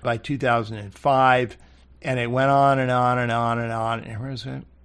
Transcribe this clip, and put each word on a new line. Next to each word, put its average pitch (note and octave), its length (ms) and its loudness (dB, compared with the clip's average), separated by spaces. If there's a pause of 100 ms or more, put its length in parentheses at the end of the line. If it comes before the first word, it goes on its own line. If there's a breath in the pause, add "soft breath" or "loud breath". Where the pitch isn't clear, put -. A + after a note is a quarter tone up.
by A#2+ 140 -2
two C#3 200 -6
thousand A#2 400 0
and G2+ 160 -14
five, C3 640 2 (440 soft breath)
and C3 180 -2
it A#2+ 100 -2
went C3+ 220 2
on C#3 260 4
and B2+ 140 0
on B2 260 2
and A#2+ 140 -2
on A#2 260 0
and A#2 140 -4
on. A2+ 300 -4
And G#2+ 200 -10
where's C3 240 -10
it? C3 200 -12 (200)